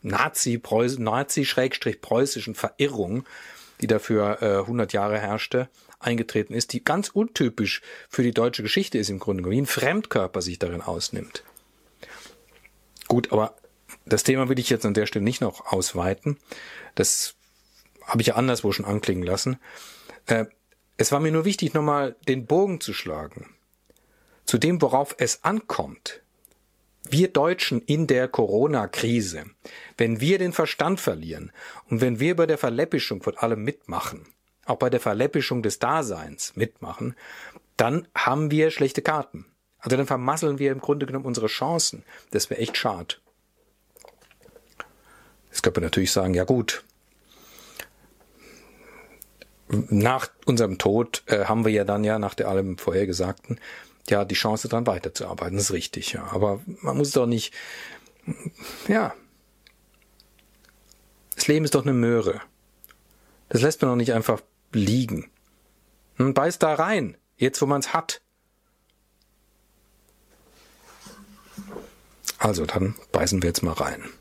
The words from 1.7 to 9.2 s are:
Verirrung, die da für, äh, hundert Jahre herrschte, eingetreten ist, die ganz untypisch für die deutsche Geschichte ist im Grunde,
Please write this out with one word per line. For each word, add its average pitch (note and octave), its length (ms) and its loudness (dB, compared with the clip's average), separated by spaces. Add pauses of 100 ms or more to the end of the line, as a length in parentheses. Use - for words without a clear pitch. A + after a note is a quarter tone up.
Verirrung, B2 720 -2 (560)
die A#2 60 -2
da G#2+ 120 4
für, G#2 420 0
äh, G2 240 2
hundert A#2 280 -2
Jahre G#2 260 0
herrschte, A2 500 -4 (300)
eingetreten A2+ 540 -2
ist, A#2 200 -4
die B2 100 -6
ganz F3+ 260 0
untypisch C3 720 0 (280)
für - 140 0
die A#2+ 80 4
deutsche A2+ 320 0
Geschichte - 340 0
ist G2+ 120 0
im G2 100 -4
Grunde, F#2+ 300 -2